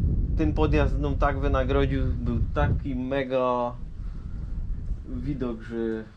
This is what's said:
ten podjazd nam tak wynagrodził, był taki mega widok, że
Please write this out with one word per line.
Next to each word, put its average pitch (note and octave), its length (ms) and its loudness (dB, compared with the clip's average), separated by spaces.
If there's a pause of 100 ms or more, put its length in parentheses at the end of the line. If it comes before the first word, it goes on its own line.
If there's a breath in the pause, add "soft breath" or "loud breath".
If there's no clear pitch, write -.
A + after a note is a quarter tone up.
(380)
ten D#3 140 2
podjazd D3 460 4
nam C#3+ 180 0
tak C#3+ 240 2
wynagrodził, C#3 680 2
był A#2+ 320 0 (160)
taki D3 400 0
mega B2+ 800 0 (1300 loud breath)
widok, B2 540 -4
że A2+ 420 -4 (120)